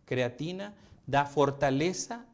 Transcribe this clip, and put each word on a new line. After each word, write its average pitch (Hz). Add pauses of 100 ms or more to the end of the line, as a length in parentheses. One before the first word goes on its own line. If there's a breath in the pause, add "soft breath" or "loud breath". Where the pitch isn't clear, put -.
Creatina 156 (300 soft breath)
da 139
fortaleza 147